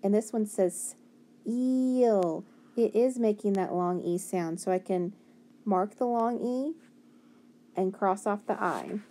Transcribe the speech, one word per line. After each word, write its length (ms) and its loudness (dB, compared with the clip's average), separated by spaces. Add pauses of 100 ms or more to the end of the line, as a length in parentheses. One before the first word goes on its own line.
And 100 2
this 180 2
one 140 -2
says 500 -2 (520)
eel. 960 2 (320)
It 200 2
is 220 2
making 360 2
that 200 0
long 280 0
E 160 -2
sound, 420 -4
so 120 -4
I 80 2
can 340 -2 (520)
mark 320 0
the 80 0
long 340 0
E 340 -2 (1000)
and 180 0
cross 320 -2
off 200 -2
the 160 -4
I. 380 -4 (120)